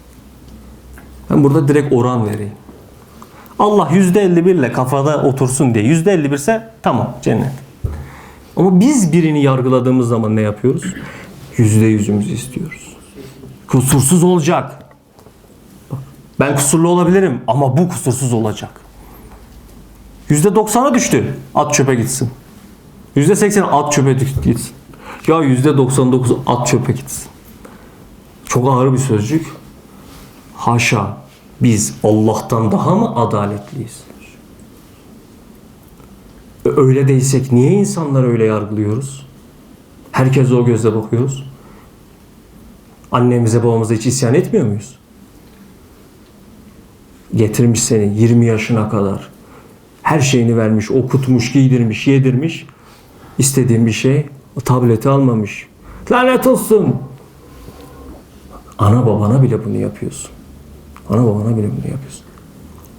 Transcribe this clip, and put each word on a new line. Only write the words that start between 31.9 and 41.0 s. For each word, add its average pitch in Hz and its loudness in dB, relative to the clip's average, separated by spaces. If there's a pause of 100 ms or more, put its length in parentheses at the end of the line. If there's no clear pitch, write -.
Allah'tan 110 0
daha 151 0
mı 220 -2
adaletliyiz? 104 -6 (2750)
Öyle 135 4
değilsek 135 2
niye 127 4
insanları 156 0
öyle 113 0
yargılıyoruz? 107 -4 (840)
Herkese 131 2
o 120 2
gözle 110 0
bakıyoruz. 117 -4 (1600)